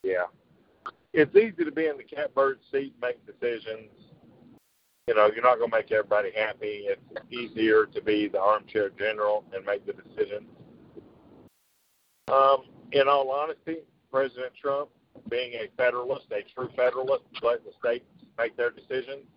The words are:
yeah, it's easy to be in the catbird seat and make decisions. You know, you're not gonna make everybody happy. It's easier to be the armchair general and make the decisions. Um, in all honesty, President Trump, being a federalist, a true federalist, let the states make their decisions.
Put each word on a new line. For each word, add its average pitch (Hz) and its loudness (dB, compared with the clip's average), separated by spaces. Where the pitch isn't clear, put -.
yeah, 92 -2
it's 156 4
easy 196 4
to 151 -6
be 160 0
in 147 -2
the 123 -16
catbird 135 -2
seat 139 -4
and - -18
make 123 -6
decisions. 110 -8
You 117 2
know, 107 6
you're 113 -6
not 123 6
gonna 117 -2
make 110 0
everybody 104 2
happy. 107 -6
It's 98 -4
easier 110 2
to 101 -10
be 104 0
the 98 -2
armchair 101 0
general 104 -2
and 95 -8
make 101 -4
the 101 -8
decisions. 104 -8
Um, 135 4
in 139 4
all 139 2
honesty, 156 -6
President 127 -2
Trump, 143 -4
being 120 -4
a 110 -10
federalist, 123 -2
a 104 -4
true 127 -8
federalist, 127 0
let 117 0
the 101 -18
states 120 -2
make 117 -4
their 120 0
decisions. 131 -10